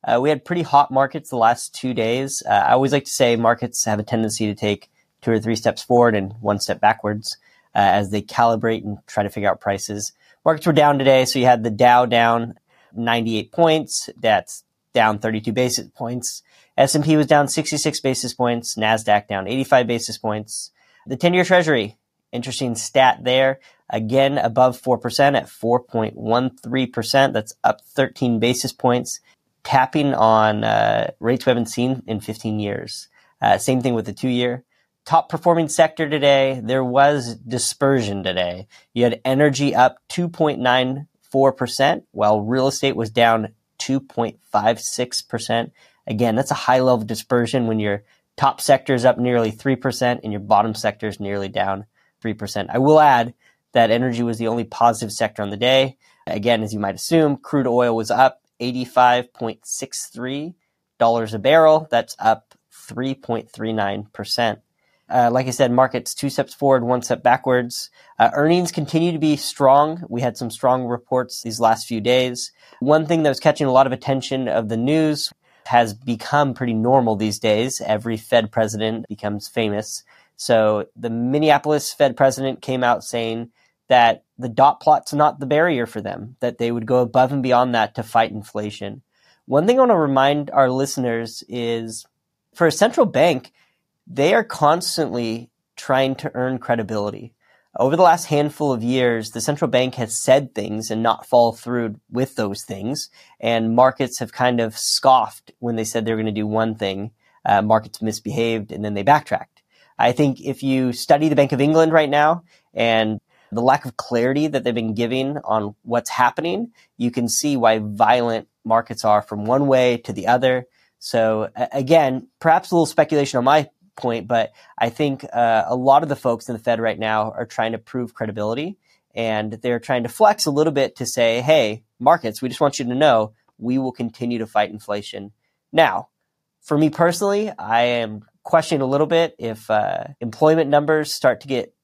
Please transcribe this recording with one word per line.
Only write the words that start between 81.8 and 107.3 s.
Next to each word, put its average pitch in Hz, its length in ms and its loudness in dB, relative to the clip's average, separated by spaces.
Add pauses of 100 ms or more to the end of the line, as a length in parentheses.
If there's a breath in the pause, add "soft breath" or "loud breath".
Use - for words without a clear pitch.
Fed 135 240 0
president 135 460 0
came 131 200 -4
out 120 220 0
saying 113 460 -6 (380)
that 120 360 4 (140)
the 131 120 -6
dot 139 300 2
plot's - 340 0
not 147 260 0
the 139 60 -8
barrier 147 400 0
for 110 160 -10
them, - 380 -10
that 120 180 -6
they 117 120 -2
would 117 140 -4
go 127 140 2
above 127 340 2
and 139 100 -2
beyond 123 320 2
that 110 200 0
to 120 80 -8
fight 113 280 0
inflation. 104 720 -10 (460)
One 147 200 2
thing 247 120 4
I - 20 4
want 254 120 4
to 190 40 4
remind 143 540 2
our 135 200 4
listeners 123 800 -4
is 117 580 -6 (480)
for 170 120 2
a 151 60 4
central 233 340 2
bank, 147 440 0 (560)
they 165 280 0
are 226 100 2
constantly 120 1080 -2 (240)
trying 135 420 -2
to 151 180 -10
earn 127 240 -4
credibility. 107 720 -6 (460)
Over 135 180 2
the 180 60 4
last 170 240 4
handful 147 460 0
of 113 120 -4
years, 120 460 0
the 117 100 -8
central 147 300 -2
bank 127 240 0
has 113 220 -6
said 135 380 2
things 107 360 -6
and 110 120 -2
not 113 240 0
follow 120 260 4
through 117 460 -6 (120)
with 131 260 -4
those 101 280 -6
things. 107 440 -8 (320 soft breath)
And 113 340 -2
markets 127 440 2
have 117 140 -8
kind 123 280 0
of 110 160 -4
scoffed - 760 0 (100)
when 120 160 -6
they 113 80 -4
said 113 200 -4
they 113 80 -2
were 110 60 -2
gonna 110 120 -2
do 107 160 -4
one 110 280 -2
thing. 101 380 -6 (320)